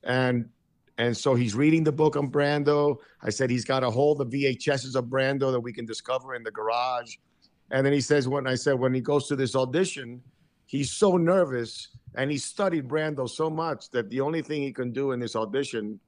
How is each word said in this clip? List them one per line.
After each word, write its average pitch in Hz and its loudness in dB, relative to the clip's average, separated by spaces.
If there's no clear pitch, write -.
And, 127 0
and 117 0
so 135 2
he's 117 0
reading 156 4
the 151 4
book 147 2
on 143 0
Brando. 147 2
I - -4
said, 123 0
"He's 120 0
got 131 0
all 131 4
the 139 -2
V 139 -2
H 131 -2
Ss 131 -2
of 127 0
Brando 135 0
that 123 0
we 117 -8
can 117 -10
discover 127 -6
in 117 -10
the 110 -8
garage." 117 -4
And 135 0
then 143 4
he 143 2
says, 135 2
when 135 -2
I 131 0
said, 139 2
when 127 2
he 131 0
goes 143 0
to 147 -2
this 131 -2
audition, 131 -2
he's 139 -4
so 190 4
nervous, 165 2
and 135 0
he 147 -2
studied 165 -2
Brando 151 -2
so 160 -2
much 156 -6
that 113 -2
the 127 -4
only 156 0
thing 151 -4
he 139 -4
can 123 -6
do 135 -2
in 123 -2
this 117 -6
audition 110 -4